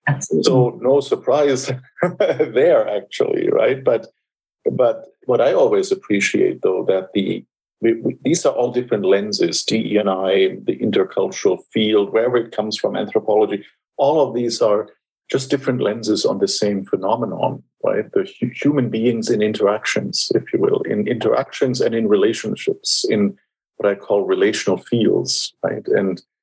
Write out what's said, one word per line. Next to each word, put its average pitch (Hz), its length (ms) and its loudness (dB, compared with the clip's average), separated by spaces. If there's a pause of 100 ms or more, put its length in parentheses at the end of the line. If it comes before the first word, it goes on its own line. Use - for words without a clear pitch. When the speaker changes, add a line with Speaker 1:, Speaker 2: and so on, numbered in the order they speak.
Speaker 1:
Absolutely. - 360 -2
Speaker 2:
so 123 380 4
no 135 180 4
surprise 139 720 0 (160)
<laughs> - 320 -4
there, 135 680 2
actually, - 640 -2
right? 131 320 2
But, 123 240 0 (640)
but 123 340 0 (200)
what 117 160 2
I 143 120 4
always 107 380 2
appreciate, 98 720 0
though, 92 220 0
that 95 280 -2
the, 95 320 -4 (360)
we, 113 200 2
we, 117 240 -4
these 160 220 0
are - 60 0
all - 180 -2
different 120 340 -2
lenses, 104 580 0
D 110 300 -2
E 104 40 4
and 101 120 0
I, 95 540 2
the - 180 -2
intercultural 98 800 0 (120)
field, 107 420 2
wherever 120 240 2
it 113 140 -4
comes 107 280 -4
from, 101 160 -2
anthropology, 104 680 0 (340)
all 143 300 2
of 117 60 -6
these 120 260 -2
are 107 280 2 (440)
just 131 180 -2
different 135 320 -2
lenses - 440 -2
on 98 140 0
the 98 80 0
same 101 380 -2
phenomenon, 98 800 -2 (200)
right? 104 280 -2
The 95 180 -2 (100)
hu-, 123 140 -2
human 143 360 0
beings 113 400 0
in 110 120 0
interactions, 107 920 -2
if - 180 -2
you - 60 0
will, - 220 2
in 104 260 -2
interactions 120 720 0
and 117 140 0
in 113 120 0
relationships, - 1000 0
in 101 260 2 (420)
what 107 120 0
I 98 60 0
call 101 300 0
relational 95 520 0
fields, - 760 -2 (100)
right? - 240 -6
And, 95 340 0 (220)